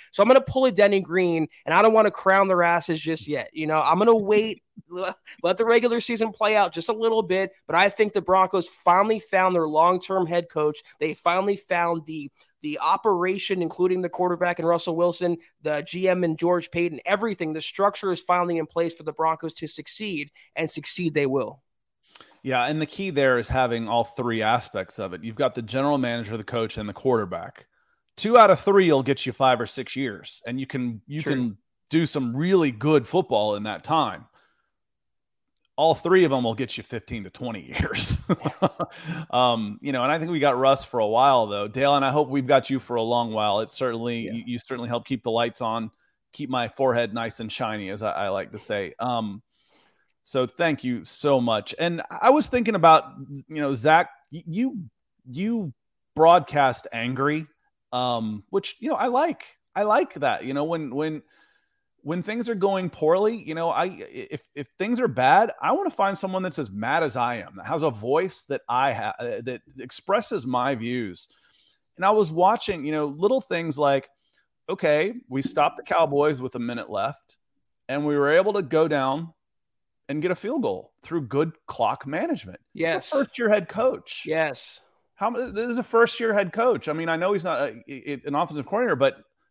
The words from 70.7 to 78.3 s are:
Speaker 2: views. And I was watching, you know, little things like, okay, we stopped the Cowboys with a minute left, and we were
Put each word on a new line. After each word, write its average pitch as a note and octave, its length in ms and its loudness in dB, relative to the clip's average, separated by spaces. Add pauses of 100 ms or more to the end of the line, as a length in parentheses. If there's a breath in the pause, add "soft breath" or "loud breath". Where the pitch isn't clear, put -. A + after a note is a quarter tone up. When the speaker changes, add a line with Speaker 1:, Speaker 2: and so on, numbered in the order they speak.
Speaker 2:
views. A2+ 540 -6 (640 soft breath)
And F3+ 100 -6
I G3 60 4
was G#3 220 2
watching, F3+ 520 0
you D3+ 60 -4
know, D3+ 160 -2
little F#3+ 340 0
things E3 380 -4
like, C#3 300 2 (600)
okay, E3+ 460 0 (140)
we C3+ 120 -4
stopped D3 360 0
the - 80 -16
Cowboys D3 580 2
with B2+ 140 -8
a - 20 -8
minute A#2+ 320 -8
left, G#2 460 -6 (520)
and C#3+ 160 -2
we D3 120 0
were C#3+ 160 4